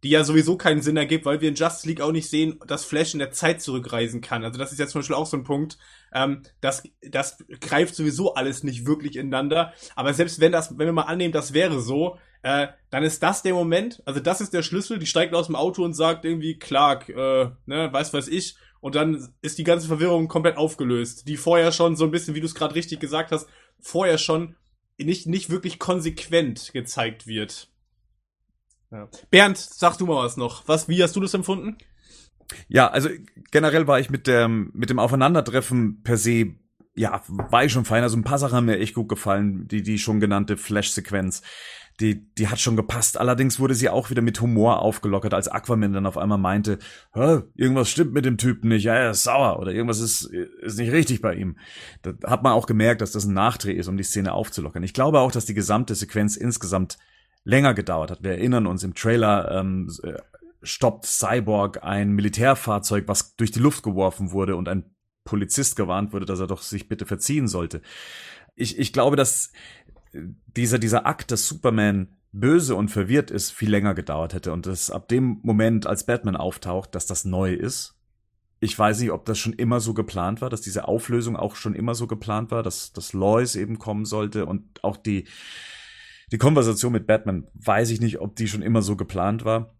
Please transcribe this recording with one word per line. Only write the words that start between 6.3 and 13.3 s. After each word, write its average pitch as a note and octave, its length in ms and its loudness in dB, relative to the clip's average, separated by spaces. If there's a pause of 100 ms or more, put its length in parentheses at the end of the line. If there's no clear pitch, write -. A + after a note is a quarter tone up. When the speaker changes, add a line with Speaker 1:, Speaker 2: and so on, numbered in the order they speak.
Speaker 1:
das, C3+ 220 -4 (260)
das C#3 280 -4 (240)
greift E3+ 340 0
sowieso D#3 400 -2
alles C3+ 300 -4
nicht B2 220 -6
wirklich D3 280 -2
ineinander. C#3 580 -2 (220)
Aber C#3 200 0
selbst E3 260 0
wenn D#3+ 100 8
das, D#3+ 280 -2
wenn D3+ 80 2
wir E3+ 60 2
mal D#3+ 100 2
annehmen, E3+ 300 -2
das C3+ 200 -2
wäre D#3 280 2
so, C#3+ 380 -2 (260)
äh, C#3 220 0 (240)
dann C#3 140 -2
ist D#3 180 -2
das F#3 200 0